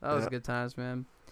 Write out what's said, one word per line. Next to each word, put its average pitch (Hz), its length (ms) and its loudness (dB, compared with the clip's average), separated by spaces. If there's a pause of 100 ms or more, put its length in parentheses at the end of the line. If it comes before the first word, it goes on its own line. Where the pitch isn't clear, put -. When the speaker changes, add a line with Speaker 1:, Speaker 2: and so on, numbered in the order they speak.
Speaker 1:
That 147 140 2
was 139 100 4
Speaker 2:
Yeah. - 60 0
Speaker 1:
good 123 120 0
times, 123 340 -2
man. 123 280 -2 (280)